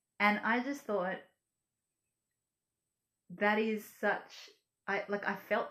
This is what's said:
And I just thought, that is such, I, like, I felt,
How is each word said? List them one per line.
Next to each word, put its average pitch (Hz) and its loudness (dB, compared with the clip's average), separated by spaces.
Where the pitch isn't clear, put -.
And 208 4
I 233 2
just 285 -6
thought, 185 0
that 208 4
is 220 0
such, - -2
I, 196 0
like, 208 -2
I 196 0
felt, - -2